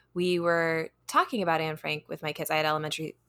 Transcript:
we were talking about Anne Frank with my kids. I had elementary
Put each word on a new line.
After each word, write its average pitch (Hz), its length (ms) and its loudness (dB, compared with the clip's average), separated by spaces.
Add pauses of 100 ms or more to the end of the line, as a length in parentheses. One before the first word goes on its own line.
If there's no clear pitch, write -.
(140)
we 180 240 2
were 165 540 0 (160)
talking 285 340 0
about 165 200 4
Anne 156 160 -4
Frank 151 300 -6
with 165 140 -10
my 156 100 -4
kids. 156 200 -6
I 156 60 2
had 156 100 2
elementary 156 480 -2 (140)